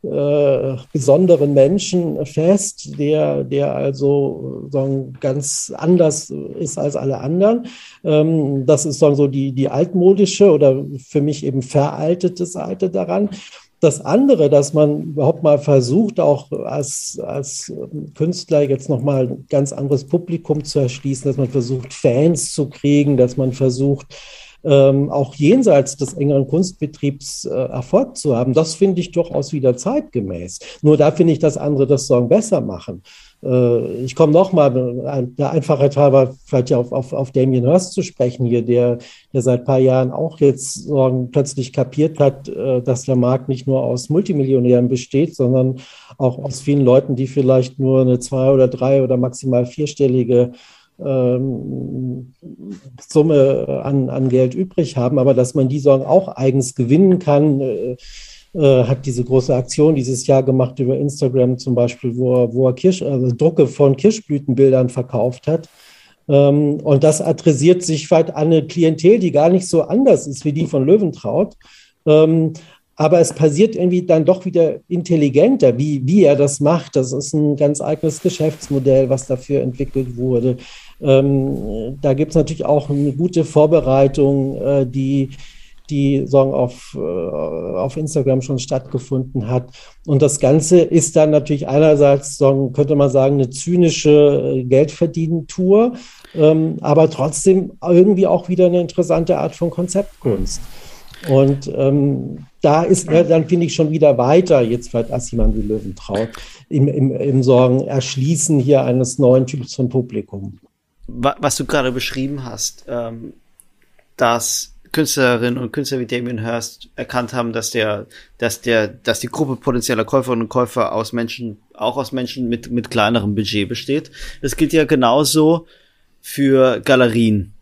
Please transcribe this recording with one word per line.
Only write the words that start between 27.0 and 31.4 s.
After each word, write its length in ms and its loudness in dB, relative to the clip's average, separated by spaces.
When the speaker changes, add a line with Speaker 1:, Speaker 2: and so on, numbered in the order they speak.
Speaker 1:
äh, 80 -8
Erfolg 640 -2
zu 180 -2
haben, 180 -2
das 200 0
finde 260 0
ich 120 -8
durchaus 420 -4
wieder 240 0
zeitgemäß. 840 -6
Nur 160 4
da 140 4
finde 220 2
ich, 60 -2
dass 160 0